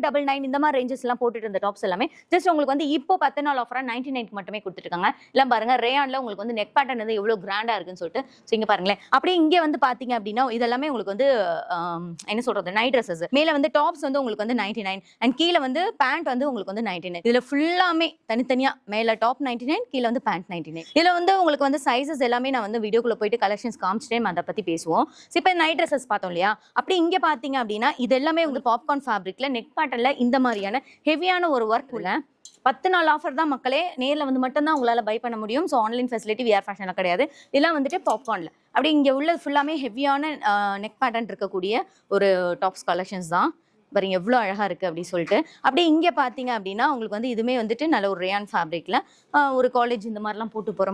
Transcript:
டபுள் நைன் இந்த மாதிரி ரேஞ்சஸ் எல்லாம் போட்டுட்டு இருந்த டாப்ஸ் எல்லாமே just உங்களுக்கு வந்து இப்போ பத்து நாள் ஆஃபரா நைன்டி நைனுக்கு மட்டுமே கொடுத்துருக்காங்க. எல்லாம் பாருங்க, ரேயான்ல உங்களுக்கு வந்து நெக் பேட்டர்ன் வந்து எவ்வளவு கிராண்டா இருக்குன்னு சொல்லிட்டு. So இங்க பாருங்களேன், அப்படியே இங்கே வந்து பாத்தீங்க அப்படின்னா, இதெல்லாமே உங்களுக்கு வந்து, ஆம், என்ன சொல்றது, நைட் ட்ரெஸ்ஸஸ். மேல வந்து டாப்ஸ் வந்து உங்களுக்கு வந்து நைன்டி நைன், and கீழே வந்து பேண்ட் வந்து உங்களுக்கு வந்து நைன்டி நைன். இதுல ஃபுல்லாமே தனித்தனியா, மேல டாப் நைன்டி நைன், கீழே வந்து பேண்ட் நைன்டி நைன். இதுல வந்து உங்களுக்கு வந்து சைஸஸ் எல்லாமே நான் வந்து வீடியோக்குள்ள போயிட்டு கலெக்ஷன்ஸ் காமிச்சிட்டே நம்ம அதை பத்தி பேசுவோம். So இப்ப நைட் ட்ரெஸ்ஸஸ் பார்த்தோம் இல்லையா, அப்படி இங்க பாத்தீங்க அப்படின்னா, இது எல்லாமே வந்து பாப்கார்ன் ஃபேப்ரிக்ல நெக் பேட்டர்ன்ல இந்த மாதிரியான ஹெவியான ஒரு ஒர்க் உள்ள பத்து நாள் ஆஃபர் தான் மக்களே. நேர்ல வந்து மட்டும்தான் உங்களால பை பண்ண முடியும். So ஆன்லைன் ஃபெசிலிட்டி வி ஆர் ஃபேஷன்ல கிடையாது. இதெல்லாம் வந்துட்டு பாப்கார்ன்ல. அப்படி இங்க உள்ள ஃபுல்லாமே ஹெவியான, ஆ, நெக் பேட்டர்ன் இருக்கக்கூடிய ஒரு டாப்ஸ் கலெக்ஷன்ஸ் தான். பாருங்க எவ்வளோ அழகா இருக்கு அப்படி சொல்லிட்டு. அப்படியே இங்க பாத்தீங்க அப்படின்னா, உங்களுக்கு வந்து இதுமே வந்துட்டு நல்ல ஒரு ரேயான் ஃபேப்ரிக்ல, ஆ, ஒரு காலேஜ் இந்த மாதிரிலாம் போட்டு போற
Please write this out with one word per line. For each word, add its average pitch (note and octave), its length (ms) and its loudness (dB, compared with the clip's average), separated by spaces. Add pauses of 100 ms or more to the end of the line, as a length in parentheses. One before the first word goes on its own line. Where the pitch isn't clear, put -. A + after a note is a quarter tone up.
டபுள் C#4+ 260 0
நைன் C4+ 180 -2
இந்த C#4 160 0
மாதிரி D4 140 2
ரேஞ்சஸ் B3+ 280 -6
எல்லாம் A#3+ 160 0
போட்டுட்டு A3+ 260 -2
இருந்த F#3+ 160 -2
டாப்ஸ் G3+ 240 -4
எல்லாமே G3 180 0 (280)
just F4+ 180 2
உங்களுக்கு D4 220 2
வந்து D4 140 -2 (100)
இப்போ F#4 260 0
பத்து C#4 240 -2
நாள் C4 160 0
ஆஃபரா B3+ 260 -8
நைன்டி C4 260 -6
நைனுக்கு G#3 220 -8
மட்டுமே G3 280 -10
கொடுத்துருக்காங்க. F3 420 -2 (260)
எல்லாம் B3+ 200 6
பாருங்க, A3+ 200 2 (120)
ரேயான்ல C4+ 360 0
உங்களுக்கு G3+ 220 -8
வந்து A#3 160 -4
நெக் G3+ 160 -6
பேட்டர்ன் B3+ 260 0
வந்து A3 160 -2
எவ்வளவு G#3 260 0
கிராண்டா G#3+ 320 -2
இருக்குன்னு F3+ 260 -10
சொல்லிட்டு. G3 200 -4 (240)
So - 100 0
இங்க G#3+ 140 0
பாருங்களேன், F#3+ 280 0 (160)
அப்படியே F4 280 2
இங்கே E4 240 6
வந்து D4 180 0
பாத்தீங்க B3 320 -2
அப்படின்னா, G#3+ 260 -2 (140)
இதெல்லாமே B3 340 0
உங்களுக்கு G3 240 -4
வந்து, C4+ 140 4 (460)
ஆம், E3+ 320 -4 (240)
என்ன A3 180 -2
சொல்றது, F#3+ 300 -2
நைட் B3 180 0
ட்ரெஸ்ஸஸ். F3 260 -2 (140)
மேல D#4 180 4
வந்து C#4+ 220 2
டாப்ஸ் D4+ 280 0
வந்து C#4 160 0
உங்களுக்கு G#3+ 220 -4
வந்து A#3+ 160 -2
நைன்டி G#3 280 -4
நைன், F#3+ 140 -6 (220)
and A#3 160 2
கீழே E4+ 260 4
வந்து C4 160 -2 (200)
பேண்ட் C#4+ 300 0
வந்து B3 180 0
உங்களுக்கு G3 240 -6
வந்து A3+ 160 -4
நைன்டி F3+ 240 -6
நைன். F3 140 -8
இதுல A#3+ 200 4
ஃபுல்லாமே E4 600 2 (240)
தனித்தனியா, B3+ 400 2 (220)
மேல A3+ 300 2
டாப் B3+ 240 0
நைன்டி A#3+ 240 -6
நைன், A4+ 220 -2
கீழே B3 160 0
வந்து B3 180 -2
பேண்ட் F3+ 260 -4
நைன்டி D#3+ 240 -8
நைன். E3 100 -14 (100)
இதுல E4+ 200 6
வந்து F4 240 4
உங்களுக்கு D4 260 2
வந்து C4+ 200 0
சைஸஸ் C#4 400 0
எல்லாமே B3 280 0
நான் A3 120 -2
வந்து A3 180 -2
வீடியோக்குள்ள A3+ 360 0
போயிட்டு G#3+ 240 0
கலெக்ஷன்ஸ் G#3 400 -2
காமிச்சிட்டே A3 340 -2
நம்ம G3+ 160 -2
அதை E3+ 140 -2
பத்தி F3+ 220 -4
பேசுவோம். E3+ 340 0 (280)
So - 80 2
இப்ப F#4 120 4 (100)
நைட் D#4+ 180 0
ட்ரெஸ்ஸஸ் C#4+ 320 -2
பார்த்தோம் F#3+ 200 -4
இல்லையா, F#3 180 2 (280)
அப்படி - 240 0
இங்க F4+ 160 2 (100)
பாத்தீங்க C4+ 340 -2
அப்படின்னா, G#3+ 280 0 (140)
இது A#3+ 160 4
எல்லாமே D#4+ 280 2
வந்து B3+ 220 -4
பாப்கார்ன் C#4 360 0
ஃபேப்ரிக்ல G3+ 500 -4
நெக் - 220 -10
பேட்டர்ன்ல C4 320 0 (140)
இந்த B3 220 4
மாதிரியான G#3+ 340 -2 (280)
ஹெவியான F4 480 2
ஒரு A3+ 180 0
ஒர்க் B3+ 240 -4
உள்ள F#3 100 -4 (580)
பத்து C4+ 260 0
நாள் E4 180 4
ஆஃபர் D4 280 -2
தான் D#4 120 2
மக்களே. C4 280 0 (220)
நேர்ல D4 260 0
வந்து C4 160 0
மட்டும்தான் D4 340 0
உங்களால A#3+ 320 2
பை A3 60 0 (100)
பண்ண A#3 160 -4
முடியும். B3 300 -2
So D4 40 0 (100)
ஆன்லைன் B3 260 -2
ஃபெசிலிட்டி A3 360 -4
வி G#3+ 100 6
ஆர் G3 100 0
ஃபேஷன்ல G3 320 -8
கிடையாது. F#3 240 2 (300)
இதெல்லாம் D#4 240 4
வந்துட்டு C4+ 220 -2 (100)
பாப்கார்ன்ல. G#3 420 -2 (220)
அப்படி C#4 240 4
இங்க C#4 220 4
உள்ள D#4+ 240 0
ஃபுல்லாமே C#4+ 420 0
ஹெவியான, C#4 480 -2 (180)
ஆ, - 20 4 (300)
நெக் G#3+ 200 -12
பேட்டர்ன் A3+ 280 -2
இருக்கக்கூடிய G3 420 -4 (440)
ஒரு G3 120 4 (360)
டாப்ஸ் - 260 -4
கலெக்ஷன்ஸ் F3+ 460 -4
தான். A#3+ 120 2 (420)
பாருங்க F#3+ 260 0
எவ்வளோ G#3+ 220 2
அழகா G3+ 300 -2
இருக்கு F3+ 180 -4
அப்படி E3+ 220 -4
சொல்லிட்டு. F3+ 280 0 (280)
அப்படியே C4+ 260 4
இங்க D#4+ 160 4 (100)
பாத்தீங்க B3+ 380 -2
அப்படின்னா, G3+ 360 -2
உங்களுக்கு A3 260 -4
வந்து A#3+ 160 -4
இதுமே A3+ 260 -2
வந்துட்டு A#3 340 -2
நல்ல G3+ 180 2
ஒரு F#3 120 -4
ரேயான் G3+ 260 -2
ஃபேப்ரிக்ல, F3 480 -2 (360)
ஆ, C#4+ 60 6 (200)
ஒரு B3+ 160 4
காலேஜ் A#3+ 340 0
இந்த G#3+ 160 -8
மாதிரிலாம் G#3+ 300 -6
போட்டு G#3+ 240 -6
போற F#3+ 140 2